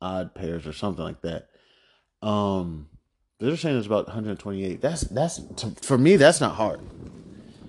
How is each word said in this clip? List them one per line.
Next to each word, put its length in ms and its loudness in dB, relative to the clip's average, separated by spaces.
odd 340 -6
pairs 300 -6
or 80 -10
something 300 -4
like 180 -10
that. 280 -8
Um, 640 -2
they're 180 0
saying 200 0
it's 100 -2
about 200 2
a 40 -12
hundred 280 -6
twenty-eight. 420 -6
That's, 200 -2
that's, 360 -2
to, 340 -8
for 160 2
me, 180 8
that's 240 8
not 160 0
hard. 240 -2